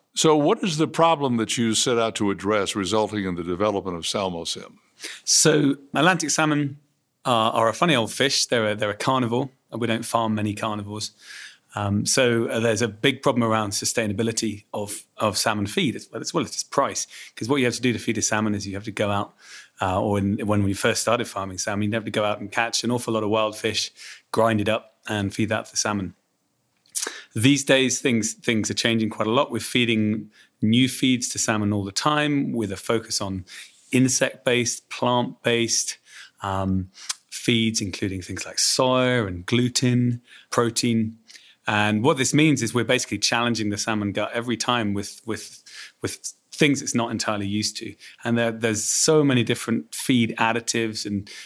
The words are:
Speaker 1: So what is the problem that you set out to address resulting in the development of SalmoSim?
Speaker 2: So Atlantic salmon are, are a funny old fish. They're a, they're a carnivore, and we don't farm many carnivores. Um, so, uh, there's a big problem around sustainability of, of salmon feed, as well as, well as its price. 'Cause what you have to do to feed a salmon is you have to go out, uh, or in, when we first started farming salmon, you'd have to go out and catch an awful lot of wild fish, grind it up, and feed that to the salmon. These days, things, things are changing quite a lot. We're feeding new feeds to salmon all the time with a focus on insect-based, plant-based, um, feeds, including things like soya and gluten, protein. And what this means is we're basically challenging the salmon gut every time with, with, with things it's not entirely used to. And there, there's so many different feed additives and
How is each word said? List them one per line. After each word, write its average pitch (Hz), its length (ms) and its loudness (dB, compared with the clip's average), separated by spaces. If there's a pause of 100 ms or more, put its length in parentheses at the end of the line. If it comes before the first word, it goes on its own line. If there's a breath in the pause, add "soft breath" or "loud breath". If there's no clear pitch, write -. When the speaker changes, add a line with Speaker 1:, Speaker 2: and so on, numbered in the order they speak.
(140)
Speaker 1:
So 156 220 6
what 165 280 2
is 160 140 -2
the 156 100 2
problem 147 480 2
that 110 220 0
you 113 160 2
set 123 220 2
out 113 200 0
to 104 140 2
address 98 440 0
resulting 104 500 0
in 90 120 -2
the 85 80 -6
development 92 520 -2
of 82 60 -8
SalmoSim? 90 720 -4 (500 loud breath)
Speaker 2:
So 147 520 4 (180)
Atlantic 156 360 2
salmon 147 480 0 (460)
are, 117 280 2
are 113 160 2
a 110 40 2
funny 170 220 4
old 110 180 2
fish. - 340 2
They're 110 240 2
a, 107 40 -2
they're 107 160 -2
a 101 60 -4
carnivore, 127 540 -2 (200)
and 113 100 -8
we 117 60 -2
don't 113 180 -2
farm 113 300 -2
many 104 200 -2
carnivores. 104 580 -6 (640 loud breath)
Um, 104 300 0
so, 117 400 2
uh, 123 140 -2
there's 113 220 2
a 120 60 2
big 120 340 0
problem 120 220 2
around 110 260 0
sustainability 110 1040 -2
of, 104 320 -8 (140)
of 104 180 0
salmon 104 300 0
feed, 131 280 0
as - 160 -14
well 113 100 -10
as, - 140 -8
well 165 80 0
as 101 80 -6
its - 140 -8
price. 117 420 0 (300 loud breath)
'Cause 110 120 -6
what 143 80 2
you 127 100 2
have 117 80 2
to - 80 -8
do 127 100 2
to 107 60 -2
feed 107 200 -2
a 104 40 -2
salmon 107 320 0
is 98 120 -4
you 98 80 -8
have 101 100 -10
to 110 80 -8
go 104 180 0
out, 101 240 -2 (460 loud breath)
uh, 95 200 0
or 104 180 0
in, 101 280 0
when 101 180 2
we 98 80 0
first 113 300 0
started 117 260 0
farming 95 300 -8
salmon, 104 260 -2
you'd 107 100 0
have 110 100 -2
to 107 60 -6
go 107 140 0
out 104 160 -2
and 101 100 -10
catch 117 320 -2
an 117 80 -2
awful 120 240 -2
lot 110 80 0
of 107 60 -2
wild 107 280 0
fish, - 360 -4 (400 loud breath)
grind 113 280 4
it 104 80 0
up, - 280 -4 (120)
and 101 260 -2
feed 110 140 0
that 110 180 -2
to - 60 -20
the - 40 -10
salmon. 101 380 -2 (1200 loud breath)
These 135 280 4
days, 131 380 4
things, 113 320 0
things 110 380 0
are 107 40 -4
changing 113 360 0
quite 107 180 -2
a - 20 0
lot. 131 220 0
We're 113 80 -4
feeding 110 720 0 (320 soft breath)
new 120 260 4
feeds 127 400 0
to - 100 -6
salmon 107 340 0
all 101 120 -2
the 98 80 -8
time 147 600 0
with 107 200 -4
a - 40 -6
focus - 440 -2
on 95 240 -4 (480 loud breath)
insect-based, 127 960 0
plant-based, 120 1120 -2 (440 loud breath)
um, 95 480 -2 (400 loud breath)
feeds, 113 520 0
including 95 400 -4
things - 240 -10
like - 100 -12
soya 127 720 2
and 90 160 -8
gluten, 123 800 2 (280 loud breath)
protein. 113 680 0 (480 loud breath)
And 107 360 2
what 151 140 4
this 127 160 0
means 147 300 4
is 113 120 -2
we're 117 100 2
basically 120 340 0
challenging 117 500 0
the 101 100 -2
salmon 104 340 -2
gut 104 200 -2
every 120 240 -2
time 117 380 0
with, 101 320 -8
with, - 360 -10 (380 loud breath)
with - 320 -8 (180)
things 147 320 2
it's - 120 -6
not 117 180 -2
entirely 104 340 -4
used 104 300 -4
to. 110 180 -12 (300 loud breath)
And 117 120 0
there, 117 140 2
there's 110 320 -2
so - 400 4
many 123 220 4
different 117 500 -2
feed 117 440 2
additives 113 680 0
and 101 240 -4 (160 loud breath)